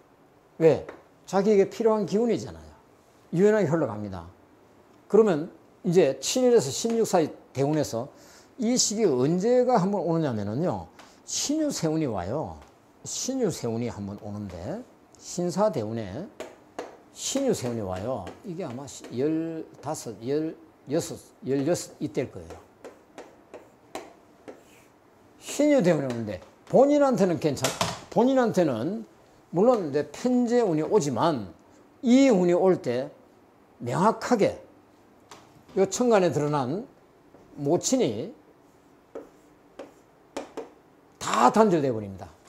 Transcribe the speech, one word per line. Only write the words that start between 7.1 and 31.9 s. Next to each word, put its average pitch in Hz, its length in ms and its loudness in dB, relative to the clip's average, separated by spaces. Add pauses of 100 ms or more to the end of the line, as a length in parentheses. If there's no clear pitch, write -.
대운에서 139 560 -2 (480)
이 240 200 0
시기 220 260 0
언제가 190 720 2
한번 196 240 0
오느냐면은요, 131 840 -2 (380)
신유 302 460 -4
세운이 160 340 -2
와요. 101 520 -6 (460)
신유 247 480 -4
세운이 117 380 -4
한번 101 320 -10
오는데, 104 600 -10 (360)
신사 180 540 -2
대운에 113 560 -6 (840)
신유 262 400 -2
세운이 120 280 -6
와요. 98 440 -6 (200)
이게 180 180 -10
아마 127 240 -12
시-, - 180 -18 (120)
열다섯, 156 1000 -6 (100)
열여섯, 151 920 -6 (280)
열여섯 139 540 -2
이때일 143 320 -6
거예요. 85 160 -16 (3000)
신유 285 440 2
대운이 156 220 2
오는데 113 340 -6 (300)
본인한테는 240 720 4
괜찮-, 156 300 -2 (420)
본인한테는 196 920 2 (440)
물론 196 400 2
이제 143 220 -2
편재 247 500 2
운이 160 220 2
오지만 143 720 0 (480)